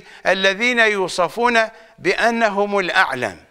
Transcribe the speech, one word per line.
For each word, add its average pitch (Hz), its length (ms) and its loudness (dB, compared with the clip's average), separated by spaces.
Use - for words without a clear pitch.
الذين 196 520 2
يوصفون 220 920 0
بأنهم 202 800 0
الأعلم 131 720 -2